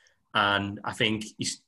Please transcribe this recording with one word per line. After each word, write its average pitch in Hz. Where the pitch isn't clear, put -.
And 101
I 107
think 107
he's, -